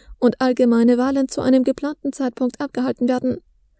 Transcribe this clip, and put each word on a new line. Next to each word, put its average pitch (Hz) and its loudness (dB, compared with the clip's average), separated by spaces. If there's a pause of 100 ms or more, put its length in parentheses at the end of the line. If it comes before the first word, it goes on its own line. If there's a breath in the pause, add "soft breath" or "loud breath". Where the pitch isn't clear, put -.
(180 soft breath)
und 240 2
allgemeine 240 4
Wahlen 269 0
zu - -6
einem 254 4
geplanten 277 -4
Zeitpunkt 247 -4
abgehalten 254 -4
werden. 254 -2 (420)